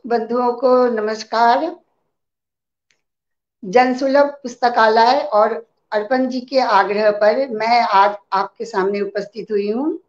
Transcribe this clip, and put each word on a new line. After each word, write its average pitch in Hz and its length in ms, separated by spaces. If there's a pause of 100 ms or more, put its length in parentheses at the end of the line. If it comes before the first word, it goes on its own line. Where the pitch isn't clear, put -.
बंधुओं 233 460
को 254 360
नमस्कार। 233 880 (1900)
जनसुलभ 254 640
पुस्तकालय 233 920
और 220 460 (260)
अर्पण 233 340
जी 254 140
के 262 200
आग्रह 208 500
पर 220 380
मैं 226 340
आज 208 340 (160)
आपके 202 320
सामने 202 360
उपस्थित 196 500
हुई 202 200
हूँ। 294 380